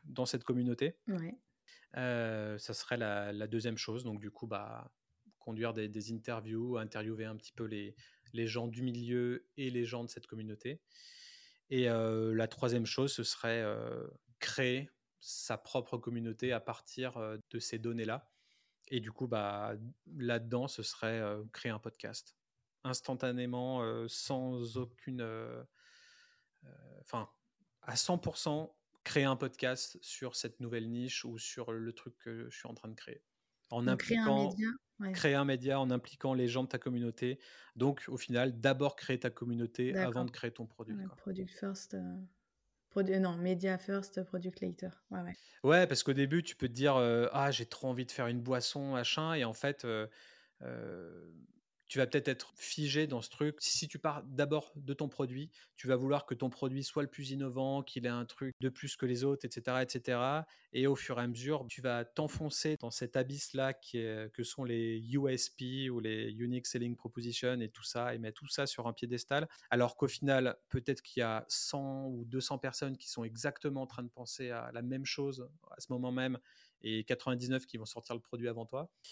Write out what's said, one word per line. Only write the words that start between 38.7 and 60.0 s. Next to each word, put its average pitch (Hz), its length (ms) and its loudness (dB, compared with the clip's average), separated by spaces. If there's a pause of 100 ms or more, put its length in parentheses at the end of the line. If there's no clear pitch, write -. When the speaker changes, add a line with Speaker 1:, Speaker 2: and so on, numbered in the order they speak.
Speaker 1:
créer 127 240 0
ta 123 100 0
communauté 120 640 0
Speaker 2:
D'accord. 156 180 4
Speaker 1:
avant 123 140 2
de 120 60 -4
créer 117 200 -4
ton 117 160 -10
produit, 110 280 -10
Speaker 2:
Ouais, 196 100 -6
Speaker 1:
quoi. 185 120 -12
Speaker 2:
product 185 340 -6
first, 196 440 -8
euh, 180 220 -6 (720)
produ-, 190 300 4
non, 180 160 4
media 180 420 2
first, 196 460 -2
product 180 360 -4
later. 180 300 -4 (200)
Ouais, 185 100 -4
ouais. 175 140 -6 (280)
Speaker 1:
Ouais, 170 240 10
parce 139 160 2
qu'au 139 120 4
début, 139 280 4
tu - 140 -8
peux 135 120 0
te 120 60 -4
dire, 135 220 6
euh, « 120 360 6
Ah, 139 180 4
j'ai 120 160 0
trop - 220 -6
envie 127 180 -2
de - 60 -12
faire 123 140 0
une 120 160 0
boisson, 131 500 0
machin. » 156 420 2
Et 143 100 4
en 113 100 -2
fait, 139 300 -2
euh, 110 220 0 (560)
euh, 90 680 -10 (560)
tu - 120 -2
vas 131 80 6
peut-être 143 220 2
être - 260 -2
figé 151 540 0
dans 127 120 -2
ce - 100 -8
truc. 151 280 -2
Si - 300 0
tu - 100 -10
pars 151 240 -2
d'abord 143 540 0
de 139 180 -4
ton 147 140 -2
produit, 131 420 -2 (240)
tu - 140 -8
vas 131 80 8
vouloir 135 280 4
que - 100 -2
ton 127 140 0
produit 135 360 -2
soit - 180 0
le 139 60 0
plus 139 240 -8
innovant, 135 500 0
qu'il 123 240 -4
ait 123 40 2
un 120 160 -2
truc 135 340 -6
de 131 80 2
plus 139 280 -6
que 135 100 0
les 123 180 2
autres, 139 200 2
et 127 60 -4
cetera, 127 320 2
et 123 60 0
cetera. 131 580 2 (260)